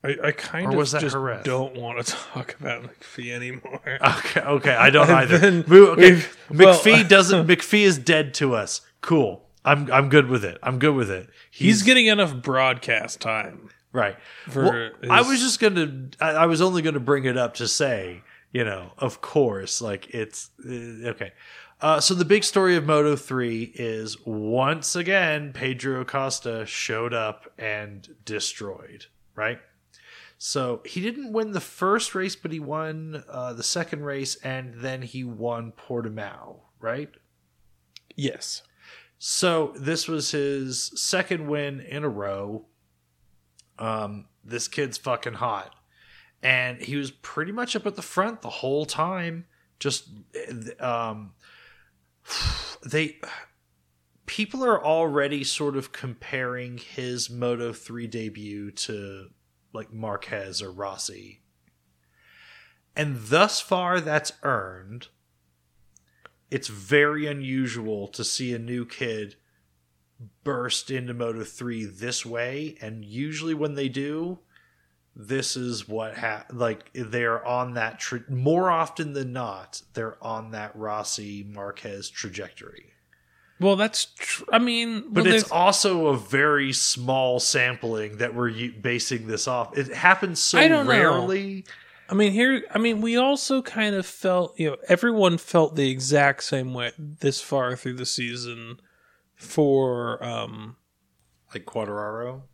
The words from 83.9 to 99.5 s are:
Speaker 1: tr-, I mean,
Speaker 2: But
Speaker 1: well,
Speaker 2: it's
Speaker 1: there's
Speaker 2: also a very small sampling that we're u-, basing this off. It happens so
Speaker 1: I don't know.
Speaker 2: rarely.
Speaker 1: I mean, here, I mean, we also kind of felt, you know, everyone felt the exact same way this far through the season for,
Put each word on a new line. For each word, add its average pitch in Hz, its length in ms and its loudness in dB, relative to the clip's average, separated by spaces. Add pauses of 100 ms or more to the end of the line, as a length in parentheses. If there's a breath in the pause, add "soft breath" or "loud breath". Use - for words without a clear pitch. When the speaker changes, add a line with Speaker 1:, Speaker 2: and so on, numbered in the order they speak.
Speaker 1:
tr-, - 380 -10 (100)
I 226 60 4
mean, 233 500 -4
Speaker 2:
But 220 160 2
Speaker 1:
well, 220 80 6
Speaker 2:
it's 220 100 2
Speaker 1:
there's - 80 -8
Speaker 2:
also 180 560 2
a 135 100 2
very 135 540 0
small 127 720 0
sampling 113 760 -2
that 117 180 -4
we're 120 140 -2
u-, 113 320 -8
basing 120 460 -4
this 110 220 -4
off. 120 280 -4
It 135 160 -4
happens 185 460 -2
so - 200 0
Speaker 1:
I 311 100 6
don't 294 160 2
know. 254 60 0
Speaker 2:
rarely. 190 760 0 (420 loud breath)
Speaker 1:
I - 60 -8
mean, 202 200 2
here, 247 380 2
I - 60 -4
mean, 220 240 0
we 233 160 0
also 269 440 0
kind 214 340 -4
of 185 100 -4
felt, 180 540 -2
you 160 100 0
know, 135 80 -6 (100)
everyone 185 520 4
felt 160 360 2
the 139 140 2
exact 135 540 2
same 127 300 -4
way 120 240 -4
this 147 440 -4
far 127 340 -2
through 123 200 -8
the 123 100 -8
season 120 760 -8 (540)
for, 127 920 0